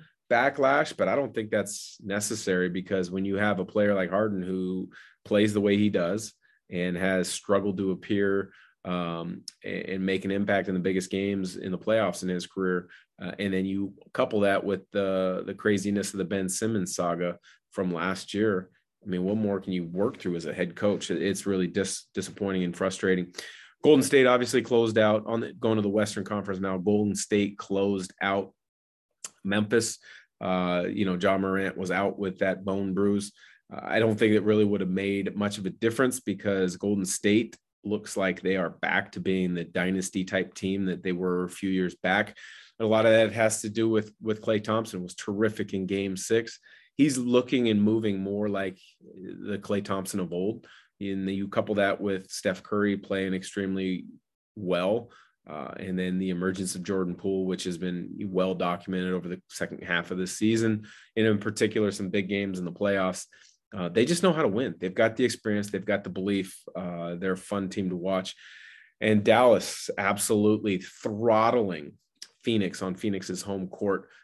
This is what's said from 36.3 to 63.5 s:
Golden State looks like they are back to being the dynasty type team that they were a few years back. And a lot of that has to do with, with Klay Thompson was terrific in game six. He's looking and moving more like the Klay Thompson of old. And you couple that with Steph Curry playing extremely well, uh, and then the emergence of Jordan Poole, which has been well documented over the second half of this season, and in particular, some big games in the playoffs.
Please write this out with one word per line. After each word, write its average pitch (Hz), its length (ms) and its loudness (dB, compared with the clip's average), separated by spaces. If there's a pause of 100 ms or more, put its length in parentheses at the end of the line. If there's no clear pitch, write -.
Golden 101 280 0
State 107 520 2 (260)
looks 104 320 -6
like 95 260 0
they 95 140 2
are 87 140 0
back 82 440 -2
to - 60 -8
being 92 360 0
the 85 80 -4
dynasty 92 600 -2
type 92 300 -4
team 98 320 -2
that 87 160 -4
they 95 100 -2
were 90 320 -2
a 90 60 -4
few 95 220 -4
years 92 240 0
back. 101 420 0 (400)
And 117 80 -2
a 107 40 2
lot 110 180 6
of 113 40 8
that 110 220 6
has 110 280 2
to 110 80 -6
do 113 200 2
with, 107 320 0
with 107 200 -4
Klay 107 220 0
Thompson 110 380 -2
was 90 140 -10
terrific 107 580 -2
in 95 140 -2
game 98 280 -2
six. 113 440 -2 (380)
He's 139 200 4
looking 123 520 2
and 104 120 4
moving 107 380 2
more 101 280 -2
like 95 300 -4 (240)
the 92 560 -10
Klay 101 260 -2
Thompson 98 360 -4
of 90 120 -4
old. 95 360 -4 (320)
And 98 280 -4
you 98 200 -4
couple 107 280 -2
that 101 240 2
with 95 300 -4
Steph - 320 -4
Curry 104 340 0
playing 98 380 -4
extremely 95 720 -4 (500)
well, 95 540 0 (400)
uh, 73 300 -10
and 92 180 -6
then 92 220 -2
the 95 100 -2
emergence 92 460 -2
of 90 80 -8
Jordan 92 320 -2
Poole, 95 320 -2
which 90 160 -4
has 90 160 -6
been 90 320 -6 (160)
well 92 260 0
documented 92 580 -2
over 87 160 -4
the 87 220 -8
second - 340 -8
half 85 280 -2
of 92 80 -4
this 92 180 -4
season, 110 480 2 (300)
and 110 100 4
in 104 140 4
particular, 107 500 0
some 98 200 -4
big 95 200 -2
games 98 300 -2
in 90 60 -4
the 87 60 -6
playoffs. 95 540 0 (500)